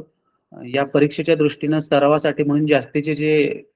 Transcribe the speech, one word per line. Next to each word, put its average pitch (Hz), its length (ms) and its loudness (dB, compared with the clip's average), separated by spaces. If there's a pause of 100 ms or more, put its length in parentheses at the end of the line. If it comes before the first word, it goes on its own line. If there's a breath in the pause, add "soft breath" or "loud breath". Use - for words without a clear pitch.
(520)
अ, - 100 -20 (120)
या 139 100 0
परीक्षेच्या 151 500 0
दृष्टीनं 151 440 0
सरावासाठी 147 640 0
म्हणून 147 240 0
जास्तीचे 147 480 -2
जे 151 480 0 (140)